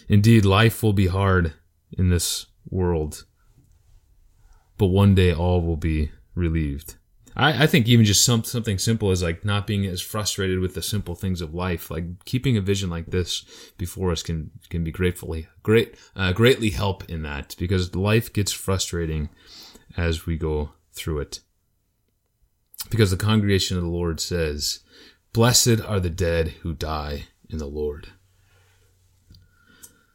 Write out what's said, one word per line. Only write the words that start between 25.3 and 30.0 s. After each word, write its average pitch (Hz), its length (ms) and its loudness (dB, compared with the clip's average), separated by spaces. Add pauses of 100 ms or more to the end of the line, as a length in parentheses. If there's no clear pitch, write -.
"Blessed 113 540 4
are 104 140 -2
the 90 100 -2
dead 82 380 0 (120)
who 82 140 -6
die 76 540 -6 (200)
in 82 80 -10
the 76 100 -6
Lord." 73 420 -6 (2000)